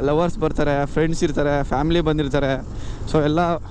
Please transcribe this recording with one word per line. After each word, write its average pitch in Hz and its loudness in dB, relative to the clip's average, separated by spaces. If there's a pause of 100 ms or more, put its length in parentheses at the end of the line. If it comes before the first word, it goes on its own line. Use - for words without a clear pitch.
ಲವರ್ಸ್ 160 0
ಬರ್ತಾರೆ, 147 0
ಫ್ರೆಂಡ್ಸ್ 160 0
ಇರ್ತಾರೆ, 143 0
ಫ್ಯಾಮಿಲಿ 160 0
ಬಂದಿರ್ತಾರೆ. 139 0 (460)
So 156 4
ಎಲ್ಲ 151 2 (300)